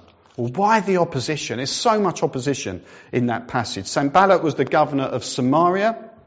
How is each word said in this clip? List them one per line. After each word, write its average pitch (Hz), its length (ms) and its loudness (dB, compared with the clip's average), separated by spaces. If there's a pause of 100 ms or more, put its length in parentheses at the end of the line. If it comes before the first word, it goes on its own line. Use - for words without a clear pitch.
(360)
Well, 120 180 -4
why 208 280 2
the 185 160 0
opposition? 147 600 -2
There's 135 120 -6
so 214 300 0
much 185 240 -2
opposition 127 580 -4 (320)
in 123 140 2
that 113 200 -4
passage. 113 400 -4
Sanballat 170 540 4
was 143 140 0
the 139 100 0
governor 143 380 0
of 127 200 -4
Samaria. 175 760 2 (300)